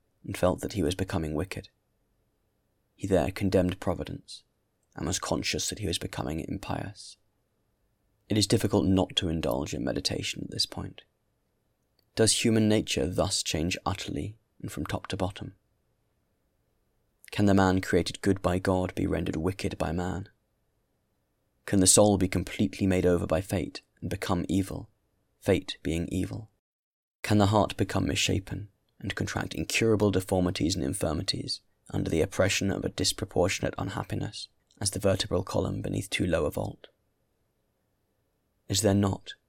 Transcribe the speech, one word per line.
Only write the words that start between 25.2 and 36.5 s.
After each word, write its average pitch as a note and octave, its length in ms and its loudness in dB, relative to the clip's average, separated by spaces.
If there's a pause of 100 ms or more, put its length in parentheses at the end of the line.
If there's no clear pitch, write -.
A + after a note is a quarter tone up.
fate - 420 0
being E2 280 -2
evil? G#2+ 400 -4 (720)
Can G#2+ 160 4
the G2+ 80 8
heart G#2 300 4
become G2 300 0
misshapen F#2+ 640 -2 (320)
and G2+ 140 -8
contract - 400 -4
incurable G#2 560 2
deformities F#2 640 2
and D2+ 80 -2
infirmities - 760 -4 (300)
under G2 180 -2
the E2 140 2
oppression G2+ 480 2
of - 140 -2
a - 60 -2
disproportionate - 880 -2
unhappiness, G#2 720 -6 (320)
as G2+ 100 -2
the G2+ 100 -6
vertebral F#2+ 420 2
column F#2+ 400 -2
beneath G2 260 -4
too - 180 0
low E2 180 2
a D2+ 60 0